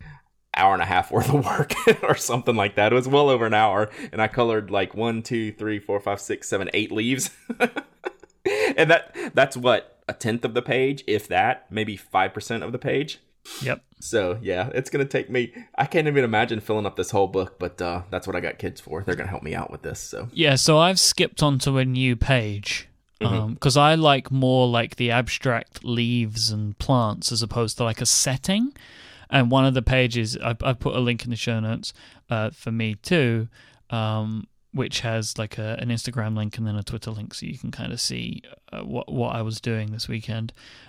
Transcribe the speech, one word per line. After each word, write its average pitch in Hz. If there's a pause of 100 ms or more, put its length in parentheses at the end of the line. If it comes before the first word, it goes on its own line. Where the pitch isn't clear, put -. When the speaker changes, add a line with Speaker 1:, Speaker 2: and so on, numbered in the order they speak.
(560)
Speaker 1:
hour 95
and 90
a 85
half 90
worth -
of 143
work - (160)
<laughs> 214
or -
something 120
like 104
that. 107
It 120
was 127
well 143
over 117
an 110
hour, 107 (220)
and 110
I 107
colored, 110
like, 98
one, 113
two, 113
three, 107
four, 101
five, 101
six, -
seven, 98
eight 107
leaves. 117 (300)
<laughs> 240 (760)
And 403
that, - (200)
that's 131
what, 123
a -
tenth 117
of 117
the 120
page, 135
if 101
that, 95
maybe 107
five 95
percent 110
of 104
the 123
page. 139 (420)
Speaker 2:
Yep. 131 (160)
Speaker 1:
So, 98
yeah, 92
it's 135
gonna 143
take -
me, 123 (220)
I 127
can't 156
even 139
imagine 113
filling 107
up -
this 92
whole 98
book, 92
but, 90
uh, 87
that's 90
what 95
I 90
got 82
kids -
for. 82
They're 90
gonna -
help -
me 80
out -
with -
this, -
so. -
Speaker 2:
Yeah, 151
so 156
I've 175
skipped -
onto 139
a 131
new 127
page, 107 (320)
Speaker 1:
Mm-hmm. 113
Speaker 2:
um, 110
'cause 139
I 147
like 147
more, 127
like, 117
the 120
abstract 120
leaves 117
and 107
plants 117
as 117
opposed 113
to, 123
like, 113
a 123
setting. 196 (560)
And 127
one 135
of 131
the 127
pages, 120
I, 120
I 135
put -
a 127
link 120
in 120
the 117
show 113
notes, 110 (380)
uh, 110
for -
me 110
too, 117 (440)
um, 110 (260)
which -
has, 113
like, 107
a, 110
an 120
Instagram 113
link 107
and 113
then 104
a 101
Twitter 113
link, 107
so -
you 151
can -
kinda 120
see, 120 (300)
uh, -
what, -
what 120
I 113
was 110
doing 110
this 110
weekend. 110 (360)